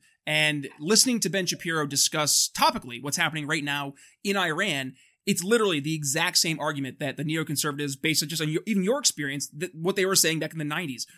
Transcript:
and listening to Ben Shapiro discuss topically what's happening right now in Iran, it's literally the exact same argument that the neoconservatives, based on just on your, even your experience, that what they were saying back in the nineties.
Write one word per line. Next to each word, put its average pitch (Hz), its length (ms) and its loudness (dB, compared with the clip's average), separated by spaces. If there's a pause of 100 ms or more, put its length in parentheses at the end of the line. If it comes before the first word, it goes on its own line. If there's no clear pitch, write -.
(260)
and 151 420 2 (120)
listening 220 400 4
to 190 80 0
Ben 180 180 -2
Shapiro 165 400 -2
discuss 143 680 2
topically 123 460 0
what's 139 140 -4
happening 156 300 0
right 151 180 0
now 143 300 -4 (280)
in 196 140 0
Iran, 156 580 0 (320)
it's 190 180 0
literally 202 340 4
the 151 160 -2
exact 160 440 0
same 160 200 2
argument 143 420 -4
that 139 180 -4
the 139 60 -4
neoconservatives, 147 760 -2
based 160 220 2
on 151 80 -8
just 160 100 -4
on 156 80 0
your, 156 160 -2
even 202 180 0
your 233 160 2
experience, 143 500 -2
that 160 260 -8
what 170 200 -2
they 190 120 0
were 190 100 2
saying 160 220 4
back 151 140 -4
in 160 60 -8
the 151 60 -4
nineties. 147 420 -6 (120)